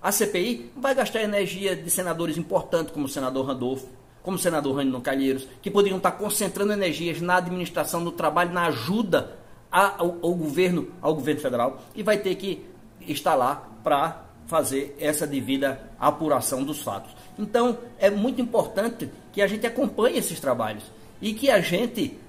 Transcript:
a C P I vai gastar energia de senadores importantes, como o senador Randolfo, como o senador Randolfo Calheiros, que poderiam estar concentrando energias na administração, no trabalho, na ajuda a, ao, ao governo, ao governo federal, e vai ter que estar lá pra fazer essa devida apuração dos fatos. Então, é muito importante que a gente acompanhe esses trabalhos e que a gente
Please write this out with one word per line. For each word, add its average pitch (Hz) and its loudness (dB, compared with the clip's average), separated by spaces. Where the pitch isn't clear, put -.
a 180 0
C 202 2
P 180 0
I 233 -4
vai 269 0
gastar 226 2
energia 196 0
de 160 -10
senadores 165 -2
importantes, 165 0
como 147 -4
o 131 -4
senador 135 -2
Randolfo, 127 -4
como 190 -4
o 175 -2
senador 147 2
Randolfo 131 0
Calheiros, 135 0
que 202 -6
poderiam 196 4
estar 180 2
concentrando 202 0
energias 170 -2
na 180 4
administração, 175 -2
no 170 -2
trabalho, 170 2
na 175 0
ajuda 165 0
a, 190 4
ao, 175 0
ao 175 2
governo, 175 0
ao 151 2
governo 147 -2
federal, 123 0
e 214 -8
vai 208 2
ter 190 -2
que 190 -6
estar 156 0
lá 131 0
pra 151 0
fazer 139 -2
essa 147 0
devida 135 -2
apuração 139 2
dos 147 -6
fatos. 98 -6
Então, 233 2
é 202 6
muito 208 0
importante 226 0
que 196 -2
a 202 6
gente 214 -2
acompanhe 233 2
esses 175 -4
trabalhos 113 -2
e 214 -2
que 269 2
a 208 8
gente 175 -2